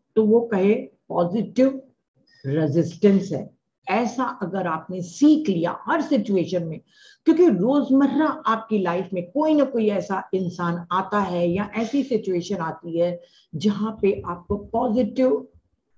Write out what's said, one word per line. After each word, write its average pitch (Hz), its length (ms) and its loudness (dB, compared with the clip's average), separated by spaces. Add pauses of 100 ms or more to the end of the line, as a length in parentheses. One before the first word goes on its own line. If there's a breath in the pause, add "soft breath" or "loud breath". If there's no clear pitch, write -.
(160)
तो 220 100 4
वो 214 160 6
कहे 208 320 2 (360)
पॉजिटिव 220 720 0 (640 soft breath)
resistance 160 840 2
है। - 180 -6 (400)
ऐसा 226 340 -2
अगर 185 440 -6
आपने 170 340 -6
सीख 302 480 2
लिया 170 320 0
हर 302 200 -2
situation 190 640 0
में, 160 180 -10 (440 soft breath)
क्योंकि 339 220 6
रोजमर्रा 262 800 2
आपकी 220 520 -2
life 180 340 -2
में 175 180 -6
कोई 311 220 2
ना 294 100 4
कोई 226 260 0
ऐसा 190 440 -4
इंसान 175 580 -4
आता 190 280 -2
है 175 280 0
या 196 280 -2
ऐसी 226 280 -2
situation 196 520 -2
आती 165 440 -6
है 175 220 -2 (340 soft breath)
जहां 202 360 -2
पे 202 340 -2
आपको 175 320 -6
positive 254 880 0 (500)